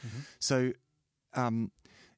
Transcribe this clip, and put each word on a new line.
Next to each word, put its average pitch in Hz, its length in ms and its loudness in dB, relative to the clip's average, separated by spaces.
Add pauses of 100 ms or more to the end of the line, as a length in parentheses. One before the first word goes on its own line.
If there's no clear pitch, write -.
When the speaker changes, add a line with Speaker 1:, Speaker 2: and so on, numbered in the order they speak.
Speaker 1:
Mm-hmm. 113 140 -10 (200)
Speaker 2:
So, 127 340 2 (600)
um, 117 380 0 (460)